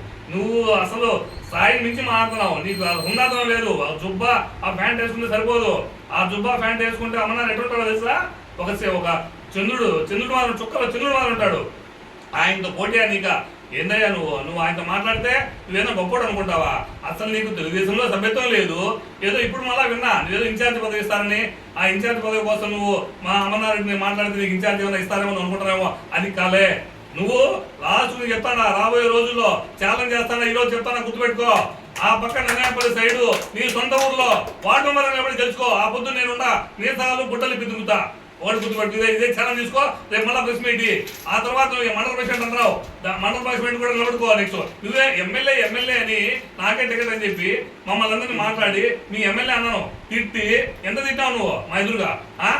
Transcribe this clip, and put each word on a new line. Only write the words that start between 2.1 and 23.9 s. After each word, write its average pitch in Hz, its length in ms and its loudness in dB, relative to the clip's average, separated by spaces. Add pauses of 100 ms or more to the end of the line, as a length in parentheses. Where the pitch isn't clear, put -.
నీకు 190 180 -2
ఆ 175 80 2 (160)
ఉన్నతం 240 440 2
లేదు. 226 200 2 (120)
ఆ 147 40 -2 (140)
జుబ్బా, 190 300 0 (320)
ఆ 190 60 0
ప్యాంట్ 220 320 0
వేసుకుంటే 226 260 -4
సరిపోదు. 220 440 2 (400)
ఆ 170 80 0 (120)
జుబ్బా 214 240 0
ప్యాంట్ 226 260 0
వేసుకుంటే 226 360 -2
అమర్నాథ్ 226 340 0
ఎటు 226 100 -2
ఉంటాడో 240 280 0
తెలుసా? 220 260 0 (440)
ఒక 190 200 -2
సే-, 190 180 0
ఒక 170 100 -2 (460)
చంద్రుడు, 220 360 0 (180)
చంద్రుడు 240 260 -2
మాదిరి, 247 280 2
చుక్కల 240 220 -2
చంద్రుడు 269 320 0
మాదిరి 254 180 2
ఉంటాడు. - 280 2 (720)
ఆయనతో 180 360 0
పోటీ 214 280 0 (140)
నీక? 190 160 -2 (500)
ఏందయ్యా 208 300 2
నువ్వు? 165 260 -2 (120)
నువ్వు 170 160 -4
ఆయనతో 170 260 -2
మాట్లాడితే 208 440 0 (320)
నువ్వేదో 202 340 0
గొప్పోడు 185 280 0
అనుకుంటావా? 185 460 0 (380)
అసలు 214 220 -6
నీకు 214 260 -2
తెలుగుదేశంలో 190 540 0
సభ్యత్వం 220 400 0
లేదు, 170 260 2 (460)
ఏదో 202 220 2
ఇప్పుడు 262 160 -4
మళ్ళా 254 280 2
విన్నా 233 220 0 (100)
నువ్వేదో 196 300 -2
ఇంచార్జ్ 233 300 0
పదవి 214 180 -2
ఇస్తారని. 208 400 0 (380)
ఆ 190 80 -2
ఇంచార్జ్ 214 380 0
పదవి 220 260 0
కోసం 208 200 0
నువ్వు 202 240 0 (300)
మా 185 100 0 (120)
అమర్నాథ్ 214 300 0
రెడ్డిని 202 220 -2